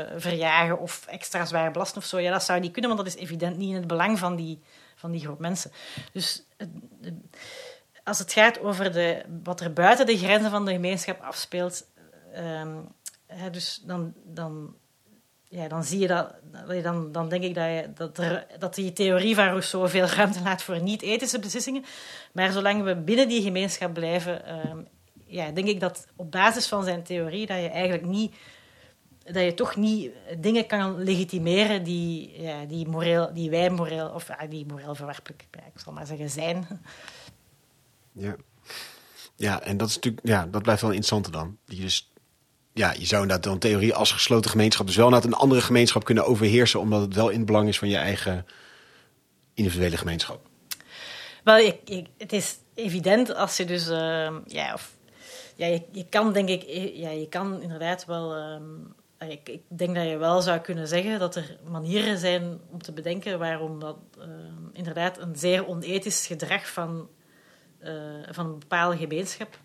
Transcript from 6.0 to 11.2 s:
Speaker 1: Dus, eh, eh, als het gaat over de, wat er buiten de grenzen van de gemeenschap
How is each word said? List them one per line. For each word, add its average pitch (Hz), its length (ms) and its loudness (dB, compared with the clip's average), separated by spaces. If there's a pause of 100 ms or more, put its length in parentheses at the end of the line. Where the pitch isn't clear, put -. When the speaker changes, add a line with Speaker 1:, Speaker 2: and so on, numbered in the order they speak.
Speaker 1:
Dus, - 320 -6 (140)
eh, 202 100 -12 (340)
eh, 175 100 -12 (920)
als 202 160 -4
het 190 140 -6
gaat 226 260 8
over 196 320 -2
de, 170 320 0 (200)
wat 175 180 -8
er 170 120 -4
buiten 208 320 8
de 226 120 4
grenzen 208 340 4
van 202 140 0
de 196 60 0
gemeenschap 180 500 -2